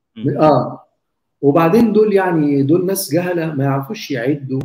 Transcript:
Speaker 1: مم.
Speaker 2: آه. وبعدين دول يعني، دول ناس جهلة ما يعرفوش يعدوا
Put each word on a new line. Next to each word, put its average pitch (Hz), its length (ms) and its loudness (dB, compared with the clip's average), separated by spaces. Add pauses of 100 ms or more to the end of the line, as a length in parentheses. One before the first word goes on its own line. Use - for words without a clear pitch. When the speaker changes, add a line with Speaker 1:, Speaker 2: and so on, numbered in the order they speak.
(140)
Speaker 1:
مم. 123 220 -4
Speaker 2:
آه. 147 420 2 (600)
وبعدين 165 520 4
دول 214 200 2
يعني، 156 500 0
دول 170 220 2
ناس 190 280 -4
جهلة 175 400 -2
ما 135 100 -2
يعرفوش 139 480 -4
يعدوا 135 540 -4